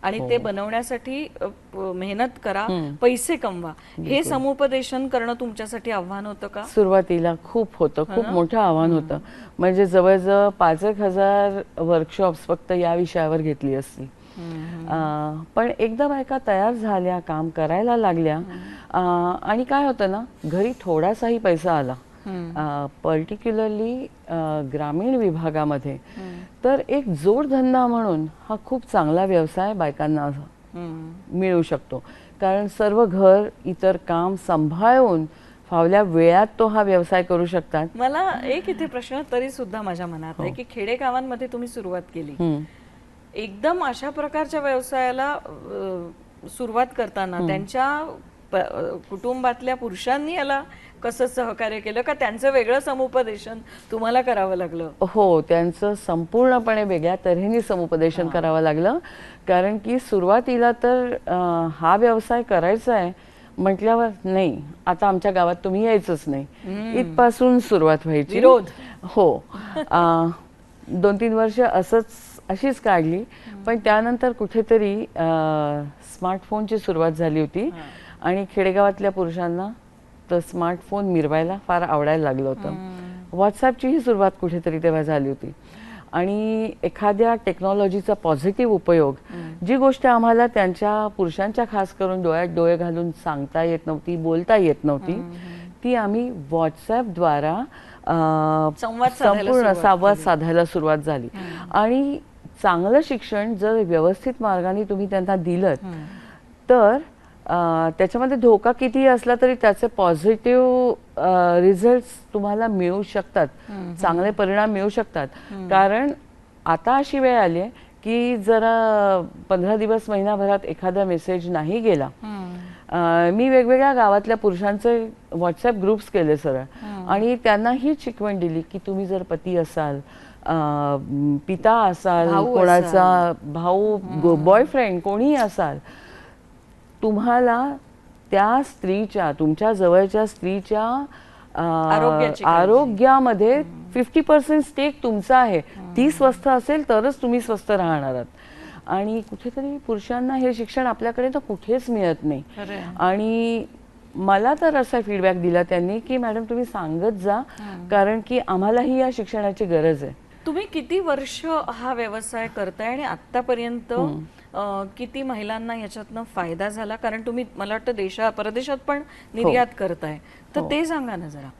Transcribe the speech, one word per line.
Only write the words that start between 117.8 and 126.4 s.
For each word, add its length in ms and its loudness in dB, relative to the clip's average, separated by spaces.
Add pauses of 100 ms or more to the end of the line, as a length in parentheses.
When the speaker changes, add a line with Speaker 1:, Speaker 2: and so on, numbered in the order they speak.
Speaker 2:
की 340 0
जरा 920 2 (220)
पंधरा 260 2
दिवस, 340 0
महिनाभरात 560 0
एखादा 380 -2
मेसेज 460 -2
नाही 300 -2
गेला, 260 2
Speaker 1:
हम्म. 480 -12 (360)
Speaker 2:
अ, 420 2
मी 180 2
वेगवेगळ्या 440 6
गावातल्या 440 4
पुरुषांचे 760 0 (180)
WhatsApp 500 0
ग्रुप्स 240 0
केले 320 2
सरळ 240 -2